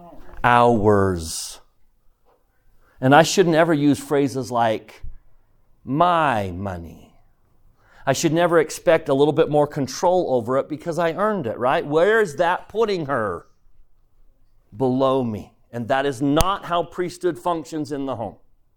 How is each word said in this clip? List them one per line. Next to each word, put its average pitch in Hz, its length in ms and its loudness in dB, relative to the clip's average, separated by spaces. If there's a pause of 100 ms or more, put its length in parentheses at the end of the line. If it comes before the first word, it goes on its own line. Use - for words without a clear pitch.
(420)
ours. 104 1160 2 (1400)
And 131 160 4
I 160 100 8
shouldn't 165 320 2
ever 165 180 4
use 143 240 2
phrases 131 520 -2
like, 117 520 -2 (840)
"my 147 680 0
money." 87 520 -10 (1000)
I 135 80 2
should 151 180 0
never 170 260 4
expect 160 520 0
a 135 40 4
little 143 200 4
bit 151 160 2
more 147 160 2
control 151 680 -2
over 123 220 0
it 135 100 -2
because 156 320 -8
I 170 140 0
earned 196 340 -4
it, 104 120 -6
right? 143 280 0
Where 185 360 4
is 147 140 -4
that 175 320 -2
putting 202 360 -2
her? 107 420 -4 (1300)
Below 131 500 0
me. 104 280 -8 (180)
And 117 180 -10
that 135 180 0
is 143 160 -4
not 165 440 0
how 170 180 -2
priesthood 175 540 -6
functions 160 540 -6
in 139 140 -8
the 127 100 -8
home. 104 200 -10 (400)